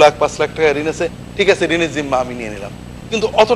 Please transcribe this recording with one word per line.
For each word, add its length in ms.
লাখ 180
পাঁচ 200
লাখ 140
টাকা 140
ঋণ 120
আছে, 120
ঠিক 160
আছে, 100
ঋণের 200
জিম্মা 280
আমি 160
নিয়ে 160
নিলাম, 180
কিন্তু 180
অত 140